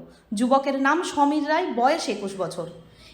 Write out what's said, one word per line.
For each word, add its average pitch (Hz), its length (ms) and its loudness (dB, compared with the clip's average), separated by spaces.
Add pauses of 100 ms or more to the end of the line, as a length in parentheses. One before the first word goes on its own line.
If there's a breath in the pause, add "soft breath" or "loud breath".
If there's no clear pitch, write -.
(340 loud breath)
যুবকের 269 480 2
নাম 302 220 2
সমীর 294 460 2
রায়, 320 240 0
বয়স 277 360 2
একুশ 196 280 -6
বছর। 165 300 -6 (460 loud breath)